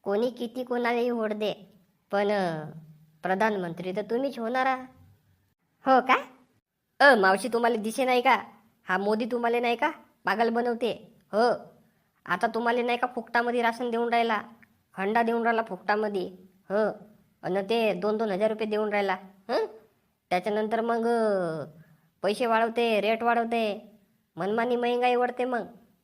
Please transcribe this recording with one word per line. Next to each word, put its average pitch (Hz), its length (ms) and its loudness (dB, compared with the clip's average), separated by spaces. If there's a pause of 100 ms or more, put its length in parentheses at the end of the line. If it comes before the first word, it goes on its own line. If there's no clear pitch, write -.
कोणी 202 260 0
किती 240 340 -8
कोणालाही 247 460 0
वोट 220 240 -2
दे, 208 200 -4 (580)
पण, 202 180 0
अ, 175 340 -2 (600)
प्रधानमंत्री 185 720 -2
तर 214 60 -4
तुम्हीच 240 380 -4
होणार 254 260 -2
आहात. 254 220 -2 (960)
हो 262 160 6
का? 254 160 4 (800)
अ, 269 160 10
मावशी, 196 320 4
तुम्हाला 233 280 2
दिसे 220 300 -2
नाही 247 160 4
का? 240 220 4 (400)
हा 185 140 -2
मोदी 214 280 0
तुम्हाला 233 340 -2
नाही 240 160 0
का 302 160 0 (340)
पागल 220 240 2
बनवते? 233 420 -2 (400)
हो, 226 220 2 (720)
आता 180 220 -2
तुम्हाला 233 340 0
नाही 240 160 0
का 247 180 -2
फुकटामध्ये 240 460 -2
राशन 233 300 -2
देऊन 233 180 -2
राहिला, 233 320 0 (560)
हंडा 214 260 2
देऊन 233 200 0
राहिला 226 200 2
फुकटामध्ये, 202 640 -2 (420)
हो, 208 200 2 (540)
अन 180 260 -2
ते 220 240 2
दोन 208 240 -2
दोन 214 140 -2
हजार 208 180 0
रुपये 220 180 -2
देऊन 214 220 -2
राहिला, 202 240 0 (360)
हं? 415 160 0 (640)
त्याच्यानंतर 214 520 0
मग, 233 260 0
अ, 190 560 0 (580)
पैसे 208 240 0
वाढवते, 226 560 2
रेट 226 220 0
वाढवते, 233 680 0 (460)
मनमानी 226 380 0
महंगाई 240 400 2
वाढते 247 300 0
मग. 247 160 -2 (420)